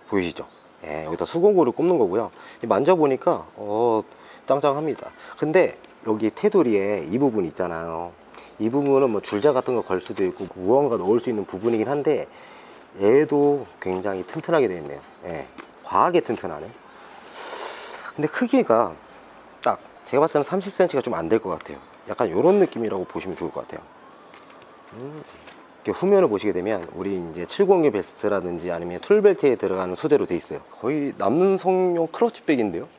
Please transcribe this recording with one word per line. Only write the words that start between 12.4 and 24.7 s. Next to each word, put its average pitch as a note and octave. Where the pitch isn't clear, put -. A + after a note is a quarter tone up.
얘도 C#3+
굉장히 F#2
튼튼하게 D3+
되어 F2+
있네요. C#2+
예, D#2+
과하게 D#3
튼튼하네. E2+
근데 D3+
크기가 A#2+
딱 G#2+
제가 C3+
봤을 D#3+
때는 C#3+
삼십 F#3+
센티미터가 E3+
좀 A2
안 E2
될 F2+
것 F#2+
같아요. D2+
약간 G#2
요런 D#3+
느낌이라고 G#2+
보시면 E2+
좋을 D#2+
것 -
같아요. -